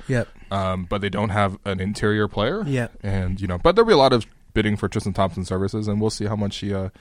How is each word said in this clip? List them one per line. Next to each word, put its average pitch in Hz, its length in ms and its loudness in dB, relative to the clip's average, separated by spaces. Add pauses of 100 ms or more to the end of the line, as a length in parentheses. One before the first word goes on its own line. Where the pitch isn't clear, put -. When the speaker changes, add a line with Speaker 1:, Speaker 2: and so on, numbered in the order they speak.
Speaker 1:
Yep. 123 200 0 (220)
Speaker 2:
Um, 92 400 -2
but 101 120 -2
they 101 80 -2
don't 104 200 0
have 98 360 0
an 98 160 -2
interior 104 460 0
player. 131 380 -2
Speaker 1:
Yep. 127 280 -2 (100)
Speaker 2:
And, 95 380 -2
you 98 60 -2
know, 90 100 -4
but 165 180 2
there'll 226 120 6
be 220 60 6
a 165 40 8
lot 135 160 8
of 113 120 2 (280)
bidding 107 240 2
for 104 100 -2
Tristan 101 260 -2
Thompson's 95 360 -2
services, 98 380 -2
and 104 140 0
we'll 107 80 2
see 104 160 -4
how 104 120 -2
much 101 200 -2
he, 101 160 -4
uh, 95 160 -4 (120)